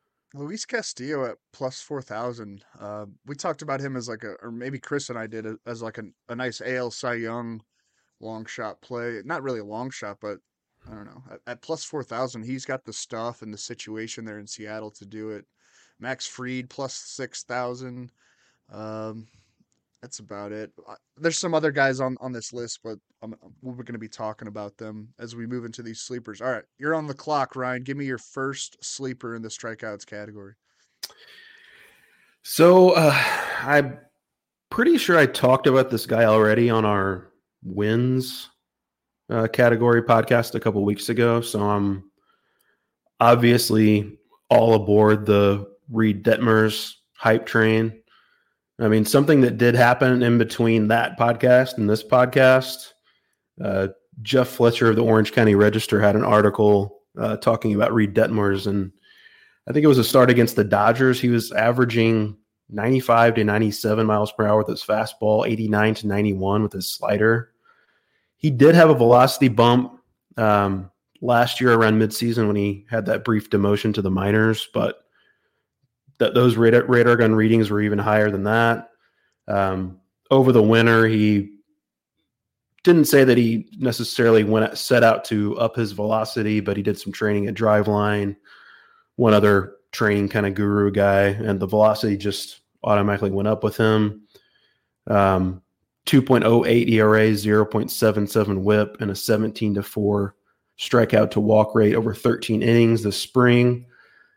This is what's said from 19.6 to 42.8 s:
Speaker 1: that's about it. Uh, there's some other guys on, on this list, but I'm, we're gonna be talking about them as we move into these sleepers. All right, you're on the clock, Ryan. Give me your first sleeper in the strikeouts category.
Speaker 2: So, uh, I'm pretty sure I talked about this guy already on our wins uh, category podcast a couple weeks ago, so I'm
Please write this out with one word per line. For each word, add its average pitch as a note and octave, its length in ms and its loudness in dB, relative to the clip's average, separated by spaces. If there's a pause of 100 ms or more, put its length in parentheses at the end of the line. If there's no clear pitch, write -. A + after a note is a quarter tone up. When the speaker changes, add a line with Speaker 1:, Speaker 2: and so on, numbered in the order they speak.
Speaker 1:
that's - 180 -20
about G#2 320 -16
it. G#2+ 200 -14 (160)
Uh, G#2 60 -20 (240)
there's D#3+ 220 -6
some E3+ 160 -6
other D#3 160 -4
guys C3+ 280 -4
on, C3 220 -6
on B2+ 100 -14
this A#2+ 220 -16
list, A#2+ 300 -14
but A2 160 -16 (240)
I'm, A2+ 100 -18 (300)
we're B2+ 200 -18
gonna A#2+ 140 -16
be A2 100 -16
talking G#2+ 400 -14
about G#2 300 -16
them G#2+ 300 -18 (100)
as A#2 180 -20
we A#2 120 -14
move A#2+ 180 -12
into A2+ 160 -18
these A2+ 200 -18
sleepers. A2+ 380 -16
All B2 120 -8
right, A2+ 120 -10 (140)
you're D3 160 -8
on D#3 140 -8
the C#3+ 80 -12
clock, C#3+ 400 -8
Ryan. B2+ 260 -8
Give C3+ 160 -12
me C#3+ 80 -10
your B2+ 140 -10
first - 640 -14
sleeper B2 500 -12
in A2+ 60 -14
the A2+ 80 -14
strikeouts A2 560 -14
category. G#2 480 -20 (1900)
Speaker 2:
So, F3+ 480 6
uh, D#3 280 2 (440)
I'm C#3 340 -2 (720)
pretty C4+ 300 0
sure F3 180 2
I D3 80 6
talked C3 400 0
about C3 240 2
this A2+ 160 -6
guy A2+ 200 0
already A2 440 4
on A2 160 0
our G2 460 -4 (320)
wins A#2+ 880 -4 (800)
uh, A2+ 180 -2
category A#2 540 2
podcast A#2 540 0
a A2+ 40 -4
couple G#2 240 -2
weeks G2+ 260 -4
ago, A#2 320 0
so A2 200 -6
I'm G2+ 480 -4 (1120)